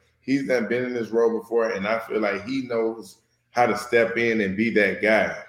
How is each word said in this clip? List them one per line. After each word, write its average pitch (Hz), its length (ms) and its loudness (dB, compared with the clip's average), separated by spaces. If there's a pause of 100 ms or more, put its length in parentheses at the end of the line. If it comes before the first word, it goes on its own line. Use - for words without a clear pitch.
(220)
he's 135 260 -2
done 120 200 0
been 123 180 -2
in 123 80 -6
this 113 160 -6
role 113 300 2
before, 113 320 -2
and 98 160 -4
I 113 120 0
feel 110 200 -4
like 98 260 -2
he 131 180 -4
knows 113 540 -4 (340)
how 120 140 4
to 104 120 0
step 117 400 2
in 117 240 0
and 95 160 0
be 113 140 0
that 101 300 2
guy. 101 360 2 (120)